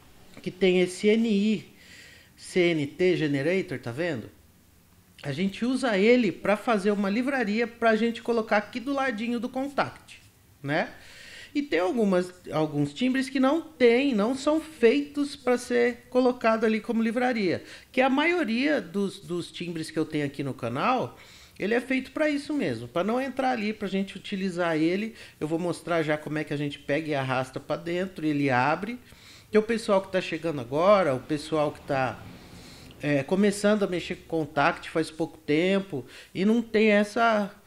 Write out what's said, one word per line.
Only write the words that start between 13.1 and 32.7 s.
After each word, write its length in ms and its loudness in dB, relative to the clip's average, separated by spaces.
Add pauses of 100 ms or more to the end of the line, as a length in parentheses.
que 100 -2
não 220 4
tem, 540 2
não 200 2
são 240 0
feitos 760 0
pra 240 0
ser 500 -2
colocado 540 2
ali 160 2
como 240 -2
livraria, 600 0 (280)
que 100 2
a 80 6
maioria 720 2
dos, 380 -4
dos 320 -8
timbres 400 -8
que 80 -4
eu 60 0
tenho 200 -2
aqui 180 -6
no 120 -6
canal, 640 -2 (400)
ele 160 0
é 60 2
feito 300 -4
pra 160 0
isso 240 -2
mesmo, 360 -2
pra 160 -2
não 180 -2
entrar 300 -2
ali, 220 -2
pra 140 -6
gente 280 -4
utilizar 600 -2
ele. 360 0 (260)
Eu 80 -4
vou 120 -2
mostrar 420 -2
já 160 0
como 220 -6
é 40 -2
que 100 -6
a 40 -2
gente 220 -4
pega 300 -2
e 40 0
arrasta 460 -2
pra 160 -6
dentro, 500 -6
ele 240 0
abre. 480 0 (540)
Tem 80 6
o 40 4
pessoal 380 2
que 100 -10
tá 100 0
chegando 400 -4
agora, 520 4
o 60 -2
pessoal 540 -2
que 80 -18
tá, 420 -2 (800)